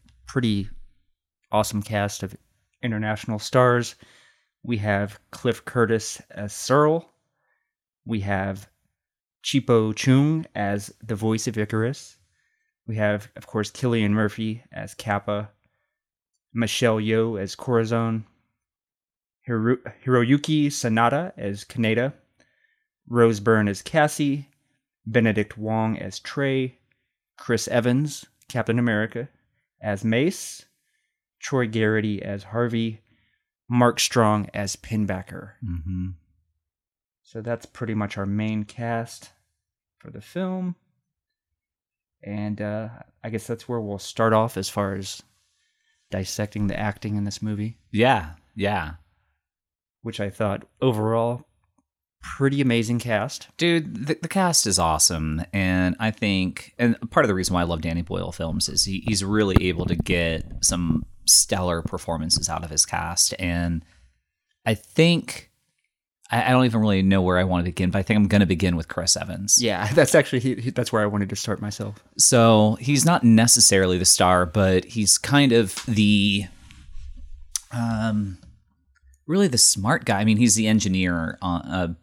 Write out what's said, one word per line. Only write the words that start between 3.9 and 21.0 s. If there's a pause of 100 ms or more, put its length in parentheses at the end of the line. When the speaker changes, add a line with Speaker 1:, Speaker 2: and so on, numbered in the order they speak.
Speaker 1:
We
have (100)
Cliff
Curtis (100)
as
Searle. (960)
We
have (760)
Chipo
Chung
as (100)
the
voice
of
Icarus. (720)
We
have,
of
course,
Cillian
Murphy
as
Kappa, (1040)
Michelle
Yeoh
as
Corazon, (1200)
Hiru-, (240)
Hiroyuki
Sanada